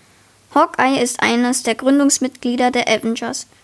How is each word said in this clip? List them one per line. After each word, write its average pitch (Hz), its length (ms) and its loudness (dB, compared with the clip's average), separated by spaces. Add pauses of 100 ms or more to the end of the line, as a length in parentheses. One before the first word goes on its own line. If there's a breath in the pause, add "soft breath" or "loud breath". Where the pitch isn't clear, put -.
(540 soft breath)
Hawkeye 277 480 2
ist - 180 -4
eines 240 420 0
der 226 120 0
Gründungsmitglieder 254 960 0
der 247 180 -2
Avengers. 226 580 -4 (180 soft breath)